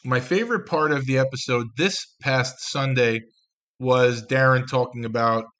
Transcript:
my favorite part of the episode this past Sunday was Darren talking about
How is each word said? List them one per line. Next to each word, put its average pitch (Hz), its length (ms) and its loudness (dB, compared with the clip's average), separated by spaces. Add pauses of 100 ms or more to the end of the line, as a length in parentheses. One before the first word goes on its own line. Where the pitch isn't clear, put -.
my 127 140 0
favorite 220 480 -2
part 156 240 0
of 139 160 -2
the 131 100 2
episode 131 480 -2 (120)
this 190 440 -2
past 131 380 -2
Sunday 127 600 0 (580)
was 127 480 2
Darren 131 420 2
talking 160 340 -2
about 113 420 0 (140)